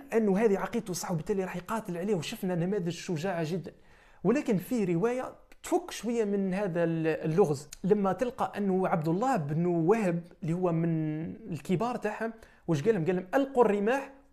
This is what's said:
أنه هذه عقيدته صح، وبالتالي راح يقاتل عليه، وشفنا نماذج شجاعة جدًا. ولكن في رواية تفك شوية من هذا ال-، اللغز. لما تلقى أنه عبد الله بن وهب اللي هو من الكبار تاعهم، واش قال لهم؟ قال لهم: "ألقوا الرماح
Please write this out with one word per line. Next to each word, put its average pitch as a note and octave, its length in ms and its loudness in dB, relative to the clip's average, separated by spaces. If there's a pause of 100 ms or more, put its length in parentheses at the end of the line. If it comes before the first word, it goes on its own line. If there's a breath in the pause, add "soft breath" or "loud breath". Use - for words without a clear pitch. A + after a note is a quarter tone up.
(140)
أنه G#3+ 240 4
هذه G#3 200 4
عقيدته F#3 360 -4
صح، - 180 -6
وبالتالي F#3 320 -2
راح F3+ 120 -8
يقاتل F3+ 420 -6
عليه، G3 180 0
وشفنا F3+ 400 -4
نماذج F3 340 0
شجاعة E3+ 540 -4
جدًا. D#3+ 280 -4 (520 soft breath)
ولكن A#3 340 2
في A3 280 0
رواية G#3+ 480 0 (300)
تفك F4+ 280 -2
شوية A3+ 340 -2
من G3 280 0
هذا F3+ 300 0
ال-، E3 240 0 (240)
اللغز. D#3 380 2 (140)
لما F#3+ 300 4
تلقى G#3+ 440 -4
أنه F#3+ 300 2
عبد D#3+ 200 0
الله A3 280 2
بن D#3 300 0
وهب F3 580 2 (200)
اللي D#3+ 100 -2
هو F3+ 180 0
من D#3+ 520 0 (280)
الكبار F#3+ 440 -2
تاعهم، A3 380 -4 (340 loud breath)
واش D3+ 160 0
قال A3 120 4
لهم؟ E3 100 0
قال F#3 100 2
لهم: F3+ 200 -4
"ألقوا C4+ 300 4
الرماح G#3+ 460 0 (220)